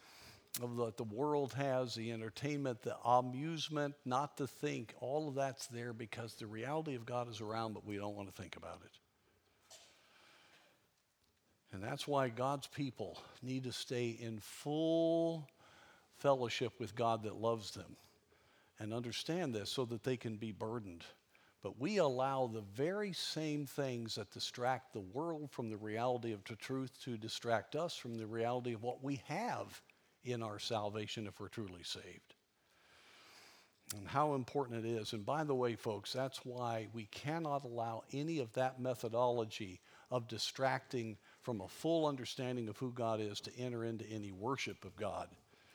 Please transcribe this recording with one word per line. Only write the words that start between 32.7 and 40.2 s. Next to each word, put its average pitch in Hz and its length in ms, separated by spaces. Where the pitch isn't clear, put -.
And 98 100
how 143 260
important 120 520
it 113 40
is. 113 240
And 104 120
by 143 180
the 147 100
way, 123 220
folks, 104 380
that's 131 300
why 120 500
we 113 120
cannot 143 600
allow 117 380
any 151 260
of 117 140
that 127 260
methodology 120 1000
of 120 160